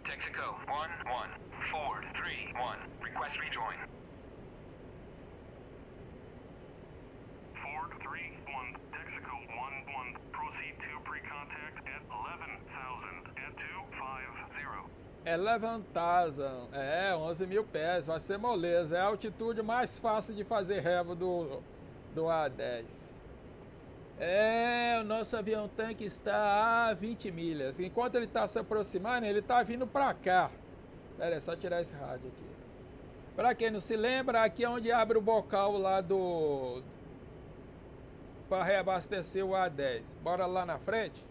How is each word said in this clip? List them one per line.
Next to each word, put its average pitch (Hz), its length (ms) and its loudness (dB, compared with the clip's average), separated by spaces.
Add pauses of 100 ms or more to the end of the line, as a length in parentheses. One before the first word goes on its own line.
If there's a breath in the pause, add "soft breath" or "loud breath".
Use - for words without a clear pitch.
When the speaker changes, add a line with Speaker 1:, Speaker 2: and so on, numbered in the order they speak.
Speaker 1:
Texaco 143 500 -4 (160)
one 156 220 0 (180)
one 202 220 0 (380)
four 135 300 -2 (120)
three 151 420 -4
one, 117 240 -2 (240)
request - 380 -4
rejoin. 113 360 -4 (3750)
Four 151 280 -6 (120)
three 156 460 -8
one, 131 300 -8 (160)
Texaco 139 420 -10 (220)
one 135 360 -6
one, 123 220 -6 (160)
proceed 151 480 -6
to 151 240 -8
pre-contact 147 760 -10 (100)
at 143 200 -8
eleven 127 520 -8 (100)
thousand 110 560 -8 (120)
at 143 180 -10
two 160 280 -8 (140)
five 131 320 -6 (260)
zero. 110 320 -6 (380)
Speaker 2:
Eleven 214 560 2 (100)
thousand, 147 800 2
é, 160 440 2
onze 165 280 0
mil 202 200 2
pés, 170 420 2
vai 160 140 0
ser 196 180 -2
moleza, 175 580 4
é 180 40 4
a 190 60 6
altitude 220 560 0
mais 233 360 2
fácil 220 340 2
de 202 120 -4
fazer 196 360 2
revo 175 360 4
do, 170 440 0 (540)
do 160 140 2
A 160 180 6
dez. 123 680 -4 (1040)
É, 233 840 4
o 220 40 -2
nosso 220 320 0
avião 214 300 0
tanque 220 380 -4
está 208 800 6
a 220 80 4
vinte 208 380 -4
milhas. 160 480 -2
Enquanto 220 340 0
ele 233 140 4
tá 220 180 2
se - 100 -2
aproximando, 214 680 2
ele 208 160 4
tá 240 220 8
vindo 240 240 -2
pra 277 260 4
cá. 180 380 6 (680)
Pera 170 160 2
aí, 147 60 0
só 170 160 -2
tirar 175 240 0
esse 170 160 -4
rádio 135 320 -6
aqui. - 180 -12 (880)
Pra 233 220 6
quem 226 160 2
não 208 80 0
se 220 160 0
lembra, 247 480 6
aqui 220 180 4
é 240 60 4
onde 233 240 2
abre 220 260 8
o - 20 8
bocal 202 560 6
lá 190 240 6
do, 160 800 4 (1700)
pra 190 140 2
reabastecer 190 840 2
o 190 80 2
A 185 160 4
dez. 135 360 0 (180)
Bora 180 240 2
lá 180 180 2
na 165 140 -2
frente? - 420 0 (100)